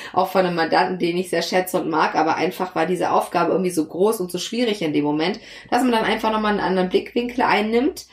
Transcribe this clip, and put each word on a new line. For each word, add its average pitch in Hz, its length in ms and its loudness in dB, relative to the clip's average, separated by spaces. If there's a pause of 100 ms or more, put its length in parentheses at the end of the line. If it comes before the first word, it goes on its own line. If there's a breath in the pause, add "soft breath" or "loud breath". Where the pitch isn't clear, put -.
(120 loud breath)
auch 185 160 2
von 185 180 2
einem 175 80 -2
Mandanten, 175 460 2
den 175 160 0
ich 185 140 -2
sehr 170 120 0
schätze 180 380 0
und 151 100 -4
mag, 160 240 0
aber 160 220 2
einfach 180 400 -4
war 160 100 2
diese 170 240 0
Aufgabe 170 400 0
irgendwie 180 220 0
so 156 120 0
groß 202 360 0
und 180 100 -6
so 175 80 -6
schwierig 226 420 -2
in 156 120 -2
dem 147 120 2
Moment, 151 360 0 (320 loud breath)
dass 247 100 2
man 254 80 2
dann 220 140 2
einfach 220 260 0
nochmal 214 220 0
einen 202 80 0
anderen 185 300 0
Blickwinkel 240 520 0
einnimmt, 226 720 0